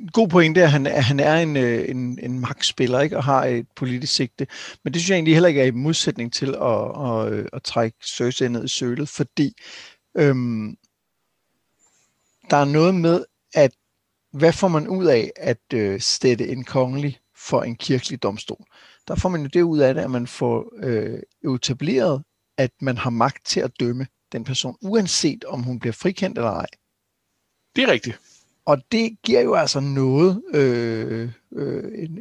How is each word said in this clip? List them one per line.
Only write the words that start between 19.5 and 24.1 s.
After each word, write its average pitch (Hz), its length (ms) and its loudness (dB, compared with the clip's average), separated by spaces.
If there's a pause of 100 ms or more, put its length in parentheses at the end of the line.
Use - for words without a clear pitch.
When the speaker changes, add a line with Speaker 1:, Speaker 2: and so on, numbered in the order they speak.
Speaker 1:
ud 165 160 2
af 135 160 4
det, - 60 -2
at 113 100 -4
man 123 160 -2
får, 120 460 -4 (100)
øh, 113 360 -2 (360)
etableret, 139 680 0 (360)
at 131 120 2 (100)
man 127 180 -2
har 131 120 -4
magt 120 360 0
til - 140 -2
at 139 200 -4
dømme 123 260 -2 (260)